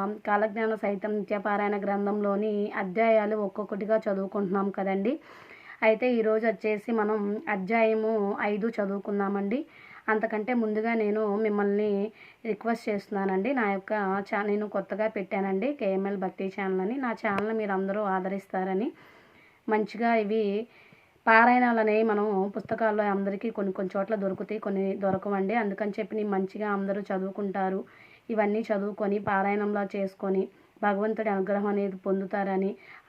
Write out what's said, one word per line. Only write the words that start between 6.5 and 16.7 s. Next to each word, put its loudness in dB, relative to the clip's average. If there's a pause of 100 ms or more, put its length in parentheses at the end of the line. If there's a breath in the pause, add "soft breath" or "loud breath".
మనం 0
అధ్యాయము 2
ఐదు 0
చదువుకుందామండి. -2 (440 loud breath)
అంతకంటే 0
ముందుగా 0
నేను 0
మిమ్మల్ని 0 (340 loud breath)
రిక్వెస్ట్ -4
చేస్తున్నానండి. -2
నా 0
యొక్క -2 (400)
ఛా-, -2
నేను 0
కొత్తగా -2
పెట్టానండి -2
కేఎంఎల్ -2
భక్తి -4
ఛానల్ 0